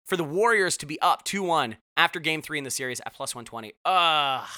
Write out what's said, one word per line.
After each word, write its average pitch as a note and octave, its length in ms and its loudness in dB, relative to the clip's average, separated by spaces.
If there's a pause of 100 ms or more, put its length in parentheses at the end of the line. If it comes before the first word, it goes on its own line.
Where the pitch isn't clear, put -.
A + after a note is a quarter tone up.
for F#3+ 100 -2
the E3+ 80 0
Warriors F#3+ 540 2
to D3+ 80 -10
be D3+ 160 -8
up E3+ 200 2
two G3 200 -4
one D3+ 340 0 (220)
after E3+ 200 4
game D#3+ 220 -2
three D#3 160 -6
in C#3+ 80 -4
the B2+ 60 -8
series B2 300 -6
at - 120 -10
plus - 220 -8
one A#2+ 100 -12
twenty. A2+ 300 -12 (100)
Ugh. D#3 720 2